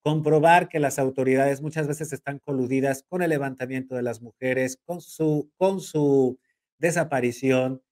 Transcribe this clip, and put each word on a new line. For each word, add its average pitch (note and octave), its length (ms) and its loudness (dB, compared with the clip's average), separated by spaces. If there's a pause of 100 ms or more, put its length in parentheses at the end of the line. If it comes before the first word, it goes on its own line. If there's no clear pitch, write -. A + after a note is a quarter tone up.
comprobar D#3 640 4
que D#3+ 120 -4
las C#3+ 200 0
autoridades C3+ 600 0
muchas D3+ 260 -4
veces D3+ 240 -6
están C#3 280 -10
coludidas C3 680 -2
con F3+ 140 -4
el E3+ 80 0
levantamiento C3 680 -4
de B2 80 -2
las A#2 180 -6
mujeres, C3 640 -4
con E3+ 160 -10
su, D3+ 560 -2
con F#3+ 220 0
su C#3 580 2 (400)
desaparición C3 1040 0 (100)